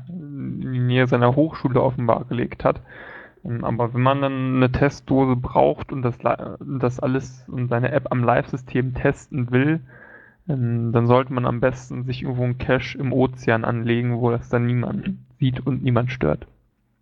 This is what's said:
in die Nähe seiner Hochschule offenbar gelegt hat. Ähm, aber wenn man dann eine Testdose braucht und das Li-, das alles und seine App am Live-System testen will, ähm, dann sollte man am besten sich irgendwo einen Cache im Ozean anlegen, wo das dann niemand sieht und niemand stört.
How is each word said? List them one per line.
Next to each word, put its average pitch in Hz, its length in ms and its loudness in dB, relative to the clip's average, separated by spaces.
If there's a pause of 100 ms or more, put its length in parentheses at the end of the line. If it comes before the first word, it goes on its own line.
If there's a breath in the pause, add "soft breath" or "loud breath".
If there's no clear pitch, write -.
in 143 520 -10
die 131 180 -4
Nähe 127 300 4
seiner 123 260 4
Hochschule 143 480 2
offenbar 123 440 2
gelegt 123 360 -4
hat. - 180 2 (640 loud breath)
Ähm, 120 200 -6
aber 117 280 -2
wenn 123 100 0
man 139 200 2
dann 131 340 -2
eine 127 140 4
Testdose 135 640 2
braucht 135 560 0
und 139 120 -4
das 120 200 -2
Li-, - 340 -4 (220)
das 123 220 0
alles 131 480 -4
und 123 200 -4
seine 120 220 0
App 139 200 0
am 123 120 0
Live-System 131 720 0
testen 127 560 -2
will, 143 300 2 (680 loud breath)
ähm, 117 420 0
dann 120 160 4
sollte 131 260 4
man 127 140 0
am 120 140 0
besten 127 420 -2
sich 127 200 -6
irgendwo 127 200 -2
einen 123 160 -2
Cache - 400 -2
im 135 140 -2
Ozean 127 520 0
anlegen, 117 540 0
wo 120 140 2
das 120 160 -4
dann 120 180 0
niemand 123 440 -2 (280)
sieht 127 260 0
und 131 200 -2
niemand 120 260 2
stört. - 380 -2 (540)